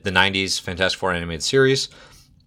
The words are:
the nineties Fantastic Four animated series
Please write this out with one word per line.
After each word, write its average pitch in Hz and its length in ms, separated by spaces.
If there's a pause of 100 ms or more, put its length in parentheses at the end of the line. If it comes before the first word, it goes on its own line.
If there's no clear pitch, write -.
the 101 80
nineties 95 480
Fantastic 92 420
Four 92 120
animated 85 300
series 135 460 (580)